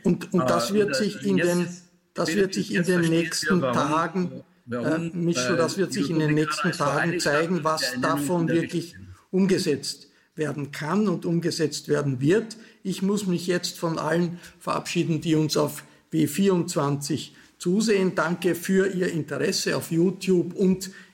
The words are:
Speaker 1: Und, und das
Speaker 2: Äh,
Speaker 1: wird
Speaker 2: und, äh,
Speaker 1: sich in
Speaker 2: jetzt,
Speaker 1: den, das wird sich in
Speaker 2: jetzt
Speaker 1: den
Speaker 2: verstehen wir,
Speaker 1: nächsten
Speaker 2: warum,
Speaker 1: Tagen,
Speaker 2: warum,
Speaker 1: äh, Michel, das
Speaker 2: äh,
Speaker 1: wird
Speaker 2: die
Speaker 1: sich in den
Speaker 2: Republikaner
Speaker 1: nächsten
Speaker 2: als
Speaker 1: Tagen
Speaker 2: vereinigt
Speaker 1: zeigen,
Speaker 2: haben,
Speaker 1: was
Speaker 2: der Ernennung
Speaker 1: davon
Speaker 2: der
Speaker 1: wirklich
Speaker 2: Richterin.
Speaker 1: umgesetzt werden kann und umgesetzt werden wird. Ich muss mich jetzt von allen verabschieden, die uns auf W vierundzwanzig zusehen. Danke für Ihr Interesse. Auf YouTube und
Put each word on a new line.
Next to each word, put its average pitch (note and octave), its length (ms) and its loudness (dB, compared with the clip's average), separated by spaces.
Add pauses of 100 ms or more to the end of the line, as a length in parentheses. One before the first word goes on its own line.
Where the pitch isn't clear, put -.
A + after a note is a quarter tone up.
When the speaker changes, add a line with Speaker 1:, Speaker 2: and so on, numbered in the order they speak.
Speaker 1:
Und, F3+ 300 0
und C3 160 2
das E3+ 220 0
Speaker 2:
Äh, G3+ 40 0
Speaker 1:
wird G#3 120 4
Speaker 2:
und, C3+ 80 -2
äh, - 20 0
Speaker 1:
sich - 260 -2
in F#2+ 140 2
Speaker 2:
jetzt, E3+ 120 4
Speaker 1:
den, F3 180 2 (480)
das - 180 -2
wird G3 200 2
sich G3+ 180 -2
in G3+ 60 0
Speaker 2:
jetzt F3 100 2
Speaker 1:
den F3+ 80 4
Speaker 2:
verstehen E3 160 2
wir, E3 100 4
Speaker 1:
nächsten E3 400 0
Speaker 2:
warum, B2 140 0
Speaker 1:
Tagen, D#3 680 -2 (220)
Speaker 2:
warum, D#3 460 -2
Speaker 1:
äh, F#3 60 -8
Michel, E3+ 400 0
das E3 160 0
Speaker 2:
äh, - 60 -4
Speaker 1:
wird F3 100 0
Speaker 2:
die - 60 -8
Speaker 1:
sich G3+ 140 0
in E3 100 0
den D3+ 100 2
Speaker 2:
Republikaner D3+ 160 2
Speaker 1:
nächsten D3+ 240 -2
Speaker 2:
als D#3 80 -2
Speaker 1:
Tagen C#3+ 160 0
Speaker 2:
vereinigt E3+ 280 0
Speaker 1:
zeigen, E3 340 2
Speaker 2:
haben, D#3 100 -2
Speaker 1:
was D#3 160 0
Speaker 2:
der B2+ 80 -2
Ernennung B2+ 280 0
Speaker 1:
davon E3 300 0
Speaker 2:
der D#3+ 80 0
Speaker 1:
wirklich E3 300 -2
Speaker 2:
Richterin. - 300 -18 (140)
Speaker 1:
umgesetzt F#3 760 0 (280)
werden D3 360 -4
kann F#3 380 0
und E3 160 -2
umgesetzt E3 640 -2
werden C#3+ 320 0
wird. G3+ 340 2 (260)
Ich F#3+ 200 -6
muss G3+ 260 0
mich F3 180 0
jetzt F3+ 320 -2
von E3 220 -2
allen E3+ 400 0 (180)
verabschieden, D#3 640 -2
die D#3 160 0
uns D#3 220 2
auf D3 260 -2 (280)
W D#3 160 2
vierundzwanzig E3 1080 0 (240)
zusehen. F#3+ 560 2
Danke E3+ 400 0
für F#3+ 320 2
Ihr F3+ 240 -2
Interesse. D#3 640 -2
Auf C#3 160 -6
YouTube F3 640 2
und F#3 360 2 (220)